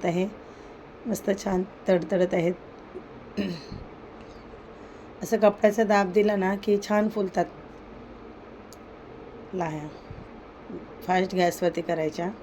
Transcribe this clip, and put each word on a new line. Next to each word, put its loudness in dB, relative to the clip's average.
आहे. 2
मस्त 0
छान 2
तडतडत 4
आहेत. 4
<clears throat> 0
असं 2
कपड्याचा 6
दाब 6
दिला 6
ना 4
की 4
छान 4
फुलतात 2
लाह्या. -4
फास्ट 2
गॅसवरती 4
करायच्या. 0